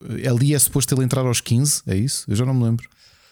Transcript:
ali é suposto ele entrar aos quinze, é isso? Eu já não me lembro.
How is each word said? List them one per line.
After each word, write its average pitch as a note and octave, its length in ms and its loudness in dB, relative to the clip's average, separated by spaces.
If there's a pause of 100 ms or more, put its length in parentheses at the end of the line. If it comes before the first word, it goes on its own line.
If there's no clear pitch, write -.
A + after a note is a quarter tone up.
(280)
ali C3+ 280 2
é C3+ 40 2
suposto - 360 0
ele C3 80 2
entrar B2+ 220 0
aos A#2+ 140 0
quinze, C3+ 460 0
é F#2+ 100 -2
isso? A2+ 320 -2
Eu A2 80 -2
já A#2+ 80 2
não C3 120 0
me B2 80 2
lembro. A#2 260 0 (420)